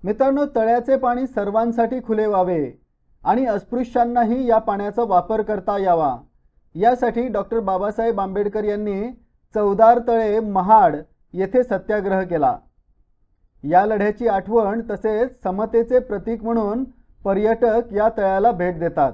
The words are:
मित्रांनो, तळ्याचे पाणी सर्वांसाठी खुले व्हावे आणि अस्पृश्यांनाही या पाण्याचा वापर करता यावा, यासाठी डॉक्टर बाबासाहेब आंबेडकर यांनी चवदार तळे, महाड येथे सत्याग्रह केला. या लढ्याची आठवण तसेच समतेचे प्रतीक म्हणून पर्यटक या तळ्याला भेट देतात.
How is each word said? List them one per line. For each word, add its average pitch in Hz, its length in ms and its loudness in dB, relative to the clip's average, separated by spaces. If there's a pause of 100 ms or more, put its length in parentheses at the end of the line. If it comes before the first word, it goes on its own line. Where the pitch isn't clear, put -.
मित्रांनो, 269 400 0 (120)
तळ्याचे 240 400 2
पाणी 254 300 -2
सर्वांसाठी 226 760 -2
खुले 214 220 0
व्हावे 185 580 -2 (400)
आणि 220 220 0
अस्पृश्यांनाही 240 1000 -2
या 226 120 4
पाण्याचा 208 440 -2
वापर 196 400 0
करता 202 360 -4
यावा, 165 380 2 (580)
यासाठी 233 540 0
डॉक्टर 214 320 -4
बाबासाहेब 202 600 -2
आंबेडकर 202 440 -2
यांनी 208 460 -4 (440)
चवदार 220 440 6 (100)
तळे, 226 320 0
महाड 196 560 4 (360)
येथे 190 300 0
सत्याग्रह 196 600 -2
केला. 151 340 0 (1080)
या 175 220 4
लढ्याची 214 420 -2
आठवण 208 520 0 (100)
तसेच 220 520 -4
समतेचे 220 560 0
प्रतीक 220 460 -6
म्हणून 226 400 -2 (400)
पर्यटक 226 680 0
या 208 240 0
तळ्याला 196 360 2
भेट 180 260 -4
देतात. 156 360 0